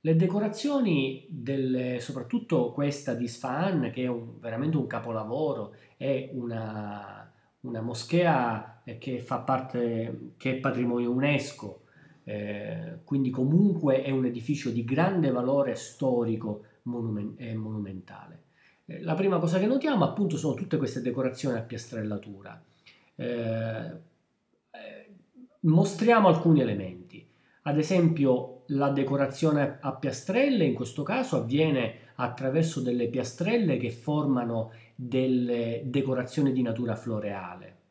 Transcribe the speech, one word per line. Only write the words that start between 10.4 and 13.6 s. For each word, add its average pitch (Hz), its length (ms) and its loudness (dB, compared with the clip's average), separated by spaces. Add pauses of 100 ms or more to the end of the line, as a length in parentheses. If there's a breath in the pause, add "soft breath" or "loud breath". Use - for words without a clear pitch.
è 131 80 -4
patrimonio 120 500 0
unesco, 127 720 -2 (420 soft breath)
eh, 107 800 -8
quindi 135 260 0
comunque 151 720 4